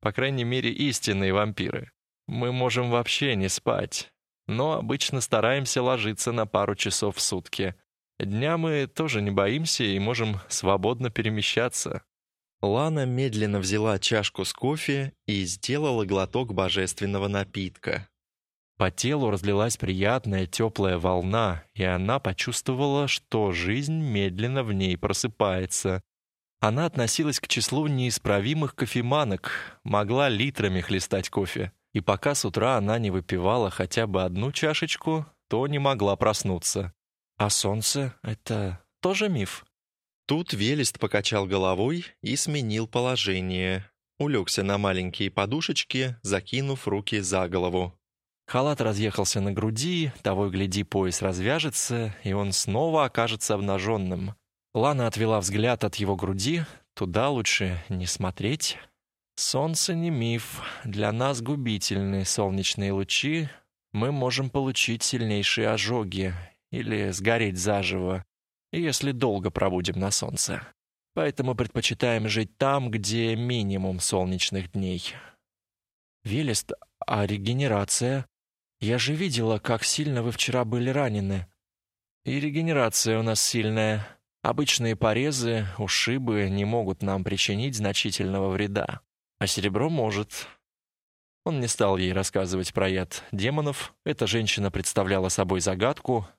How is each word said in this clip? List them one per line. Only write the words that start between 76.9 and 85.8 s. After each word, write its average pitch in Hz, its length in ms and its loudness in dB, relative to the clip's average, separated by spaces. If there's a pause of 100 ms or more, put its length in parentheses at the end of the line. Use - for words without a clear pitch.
а 104 200 0
регенерация? 120 1000 0 (540)
Я 113 180 2
же 123 160 0
видела, 120 440 0
как 113 260 0
сильно 143 380 0
вы 117 80 -2
вчера 123 340 0
были 120 260 0
ранены». 104 560 0 (800)
«И 131 140 -2
регенерация 143 800 2
у 110 40 2
нас 110 200 2
сильная. 107 640 2 (360)
Обычные 117 540 2
порезы, 117 720 2 (120)
ушибы 110 720 0